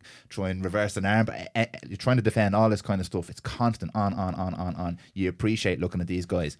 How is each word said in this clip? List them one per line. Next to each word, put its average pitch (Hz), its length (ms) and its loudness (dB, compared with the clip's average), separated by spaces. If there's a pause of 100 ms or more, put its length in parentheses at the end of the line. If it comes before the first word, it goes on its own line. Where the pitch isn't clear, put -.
(280)
try 95 220 -4
and 92 140 -4
reverse 101 320 0
an 95 80 0
arm, 110 220 6
but, - 100 -6
eh, - 180 -10
eh, 113 120 2 (220)
you're 113 80 -10
trying 127 200 2
to 123 60 4
defend, 104 320 4
all 110 140 6
this 104 140 0
kind 98 180 -2
of 90 60 -4
stuff. 87 240 -6
It's - 100 -18
constant, - 540 -2
on, 101 200 2
on, 92 200 -2
on, 92 200 -4
on, 90 200 -4
on. 87 240 -4 (160)
You 95 140 0
appreciate 104 500 0
looking 90 220 -2
at 85 80 -2
these 90 180 -2
guys, 87 340 -2